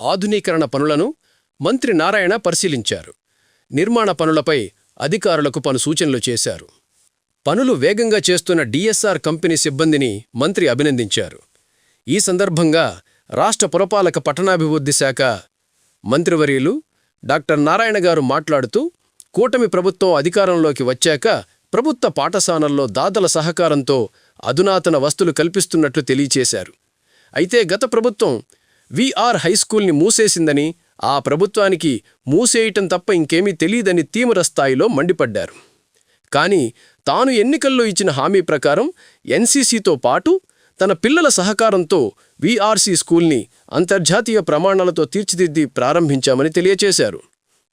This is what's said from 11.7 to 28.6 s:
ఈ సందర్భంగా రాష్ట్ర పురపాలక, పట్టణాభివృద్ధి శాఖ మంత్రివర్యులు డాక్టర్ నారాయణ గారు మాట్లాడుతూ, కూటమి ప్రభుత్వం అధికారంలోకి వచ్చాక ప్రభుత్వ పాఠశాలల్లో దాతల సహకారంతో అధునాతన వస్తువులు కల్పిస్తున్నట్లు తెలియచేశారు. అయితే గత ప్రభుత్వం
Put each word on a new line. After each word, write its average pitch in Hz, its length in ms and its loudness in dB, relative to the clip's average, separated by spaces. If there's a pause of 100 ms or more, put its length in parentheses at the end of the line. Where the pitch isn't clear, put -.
ఈ 170 120 0
సందర్భంగా 165 840 0 (280)
రాష్ట్ర 202 380 0
పురపాలక, 180 500 0
పట్టణాభివృద్ధి 156 720 -2
శాఖ 139 300 0 (840)
మంత్రివర్యులు 151 800 0 (420)
డాక్టర్ 147 400 0
నారాయణ 202 400 0
గారు 160 160 2
మాట్లాడుతూ, 151 720 -2 (420)
కూటమి 240 340 2
ప్రభుత్వం 185 460 0
అధికారంలోకి 160 720 2
వచ్చాక 139 440 0 (460)
ప్రభుత్వ 247 360 0
పాఠశాలల్లో 151 800 0
దాతల 175 380 0
సహకారంతో 151 840 0 (340)
అధునాతన 170 540 2
వస్తువులు 151 360 0
కల్పిస్తున్నట్లు 160 680 0
తెలియచేశారు. 131 720 -2 (600)
అయితే 185 280 2 (100)
గత 302 100 -4
ప్రభుత్వం 220 600 0 (480)